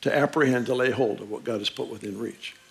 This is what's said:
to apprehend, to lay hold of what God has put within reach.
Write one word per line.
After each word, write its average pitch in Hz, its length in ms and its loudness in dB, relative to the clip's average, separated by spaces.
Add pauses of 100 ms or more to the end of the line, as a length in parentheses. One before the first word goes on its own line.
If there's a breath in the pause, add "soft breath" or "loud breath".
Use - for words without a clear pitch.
to 139 140 2
apprehend, 139 520 4
to 131 80 0
lay 127 160 2
hold 113 300 0
of 104 100 -12
what - 140 -8
God 113 160 -2
has 104 100 -4
put - 180 -6
within 104 300 -10
reach. - 380 -10 (140)